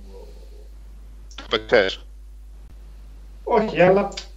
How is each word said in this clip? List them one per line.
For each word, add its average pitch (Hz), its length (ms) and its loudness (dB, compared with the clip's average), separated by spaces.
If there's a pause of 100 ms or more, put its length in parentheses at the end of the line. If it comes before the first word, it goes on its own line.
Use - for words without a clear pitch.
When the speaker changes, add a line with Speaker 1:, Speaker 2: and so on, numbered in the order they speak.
Speaker 1:
εγώ. - 180 -20 (1080)
Speaker 2:
Το - 240 -6
παίξες; 107 460 0 (1400)
Speaker 1:
Όχι, 214 360 0
αλλά 196 280 4 (280)